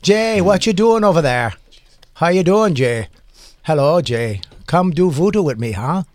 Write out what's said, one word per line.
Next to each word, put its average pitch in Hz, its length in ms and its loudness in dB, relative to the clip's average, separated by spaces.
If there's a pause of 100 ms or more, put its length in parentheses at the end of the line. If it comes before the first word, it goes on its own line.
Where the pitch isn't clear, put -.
Jay, 214 380 0
what 185 260 2
you 220 60 0
doing 220 320 2
over 175 180 2
there? 123 320 -2 (600)
How 165 140 -2
you 185 140 2
doing, 196 320 2
Jay? 120 340 -2 (540)
Hello, 156 380 2
Jay. 117 420 -4 (240)
Come 180 240 2
do 175 200 2
voodoo 190 320 0
with 139 160 -2
me, 113 140 -6
huh? 131 300 -4 (120)